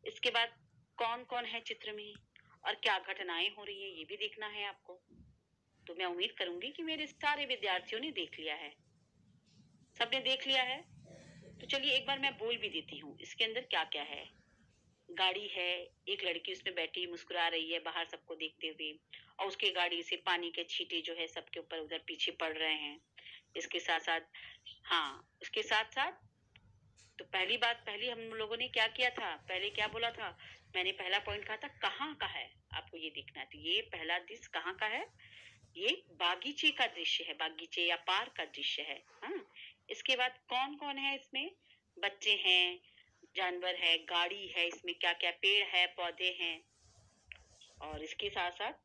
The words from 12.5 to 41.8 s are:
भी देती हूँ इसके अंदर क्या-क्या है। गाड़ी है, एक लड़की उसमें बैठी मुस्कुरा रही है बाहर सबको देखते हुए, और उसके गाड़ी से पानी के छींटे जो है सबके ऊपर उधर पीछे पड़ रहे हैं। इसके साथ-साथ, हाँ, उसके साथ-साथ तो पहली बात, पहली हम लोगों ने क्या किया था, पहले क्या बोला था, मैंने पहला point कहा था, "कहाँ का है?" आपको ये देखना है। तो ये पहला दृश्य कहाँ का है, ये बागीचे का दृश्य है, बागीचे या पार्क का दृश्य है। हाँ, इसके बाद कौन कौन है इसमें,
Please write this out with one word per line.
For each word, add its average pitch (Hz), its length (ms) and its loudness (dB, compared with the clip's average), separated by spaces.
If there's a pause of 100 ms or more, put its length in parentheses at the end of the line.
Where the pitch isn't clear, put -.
भी 214 120 -2
देती 156 280 -6
हूँ 151 220 -14
इसके - 240 -2
अंदर 226 180 0
क्या-क्या 160 420 0
है। 147 220 -8 (840)
गाड़ी 190 380 2
है, 180 220 0 (380)
एक 196 160 -2
लड़की 170 280 -2
उसमें 185 240 -6
बैठी 175 320 -2
मुस्कुरा 170 400 0
रही 165 240 0
है 170 80 0
बाहर 165 260 -2
सबको 165 300 -10
देखते 160 320 -6
हुए, 156 240 -6 (480)
और 196 80 0
उसके 190 220 2
गाड़ी 175 340 2
से 175 120 -2
पानी 175 360 0
के 170 120 -4
छींटे 170 380 -4
जो 165 120 -6
है 165 140 -2
सबके 165 320 -8
ऊपर 165 200 -8
उधर 160 280 -6
पीछे 165 240 -2
पड़ 160 220 -2
रहे 156 200 2
हैं। 151 260 -4 (560)
इसके 165 240 -2
साथ-साथ, 165 420 2 (600)
हाँ, 147 580 0
उसके - 220 -2
साथ-साथ 226 480 4 (1080)
तो 180 60 -8
पहली 190 320 4
बात, 233 200 6
पहली 220 320 -4
हम 233 100 -4 (140)
लोगों 220 240 -2
ने 247 120 -2
क्या 226 200 6
किया 247 220 4
था, 208 240 -2 (120)
पहले 190 240 -2
क्या 214 160 0
बोला 226 240 0
था, 214 180 -6 (460)
मैंने 185 180 4
पहला 190 260 2
point 208 260 -4
कहा 214 120 -4
था, - 100 -6 (140)
"कहाँ 277 340 0
का 196 120 -2
है?" 131 220 -6 (240)
आपको - 240 -8
ये 160 120 -6
देखना 143 300 -10
है। 135 60 -6
तो 151 140 -16
ये 175 220 2 (100)
पहला 170 280 -2
दृश्य 208 340 -12
कहाँ 175 220 -2
का 220 120 -2
है, 269 180 -2 (720)
ये 202 160 2 (220)
बागीचे 196 580 2
का 254 160 4
दृश्य 165 360 0
है, 160 120 -6
बागीचे 160 500 -2
या 170 100 4 (120)
पार्क 208 300 2
का 165 80 -2
दृश्य - 360 -4
है। 147 200 -6 (200)
हाँ, 302 220 -4 (460)
इसके - 260 0
बाद 247 220 2 (120)
कौन 269 260 0
कौन 285 220 -4
है 277 180 0
इसमें, 269 340 -6 (480)